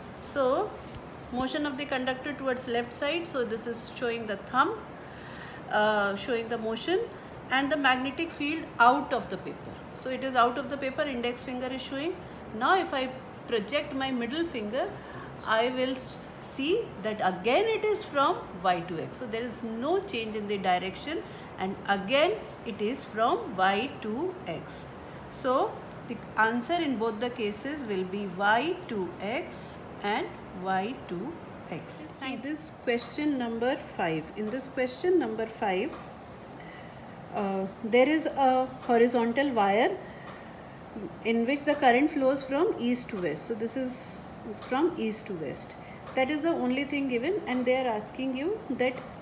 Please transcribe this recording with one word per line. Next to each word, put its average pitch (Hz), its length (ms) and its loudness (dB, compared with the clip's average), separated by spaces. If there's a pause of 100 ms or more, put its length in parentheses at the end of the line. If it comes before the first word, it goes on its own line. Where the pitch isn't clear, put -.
(200)
So 285 480 2 (640)
motion 262 320 0
of 269 140 -2
the 294 60 -4
conductor 262 480 -2
towards 262 340 -2
left 240 260 -2
side, 320 320 -2
so 254 200 -2
this 220 240 -4
is 233 280 -6
showing 233 300 -2
the 208 100 -2
thumb, 302 440 2 (920)
uh, 208 460 4
showing 226 320 -2
the 226 100 -2
motion, 226 400 0 (520)
and 277 220 4
the 311 40 4
magnetic 269 540 2
field 302 340 -4 (140)
out 254 340 8
of 233 180 0
the 190 60 -2
paper. - 360 -10 (220)
So - 160 -8
it 254 120 -4
is 262 140 -2
out 247 220 8
of 254 120 -4
the 285 60 -2
paper, 269 260 -2
index 247 400 -2
finger 254 240 -4
is 254 160 -4
showing. 277 320 -2 (420)
Now 302 220 6
if 339 160 0
I 262 140 0 (400)
project 277 460 0
my 269 160 0
middle 254 340 0
finger, 262 460 -2 (560)
I 226 240 4
will 254 220 0
s-, - 360 -6 (120)
see 370 440 0 (180)
that 208 200 -2
again 226 440 4
it 440 180 2
is 427 200 2
from 294 340 4 (240)
Y 180 180 4
to 165 220 -4
X. 131 160 -8
So 254 80 -8
there 226 160 -4
is 240 200 -6
no 240 380 0
change 226 360 -4
in 202 120 -4
the 202 100 0
direction, 185 640 0 (360)
and 190 180 -2 (120)
again 240 440 4 (340)
it 214 140 -6
is 233 240 -2
from 262 520 0
Y 202 340 4 (120)
to 277 320 -2 (120)
X. - 400 -8 (440)
So 277 420 2 (360)
the 233 80 -4 (200)
answer 233 380 4
in 302 220 2
both 214 240 0
the 240 100 0
cases 247 540 -4
will 190 200 0
be 202 220 -4
Y 214 500 4 (120)
to 190 200 -2 (120)
X - 580 -6 (240)
and 226 240 2 (360)
Y 190 320 0 (140)
to 196 240 -4 (380)
X. - 380 -10 (120)
See 262 160 -6
this 285 340 -6 (140)
question 269 540 2
number 240 380 2
five. 160 600 -2
In 214 140 -2
this 262 180 -4
question 339 500 2
number 220 280 0
five, 220 480 0 (1400)
uh, 196 320 0 (180)
there 247 240 8
is 311 180 4
a 262 400 6 (200)
horizontal 240 640 6
wire 226 440 6 (1300)
in 233 220 4
which 285 180 2
the 294 100 6
current 277 360 8
flows 277 320 4
from 320 360 2
east 247 320 0
to 202 100 -4
west. 160 260 -2
So 226 80 -2
this 226 220 -4
is 254 420 -4 (440)
from 285 340 2
east 214 300 -2
to 196 80 -4
west. 147 420 -8 (380)
That 262 160 4
is 302 100 2
the 320 80 2
only 262 360 2
thing 277 240 0
given, 254 380 2
and 247 200 0
they 254 100 6
are 262 100 2
asking 247 500 -2
you 359 220 0 (120)
that 254 240 2 (280)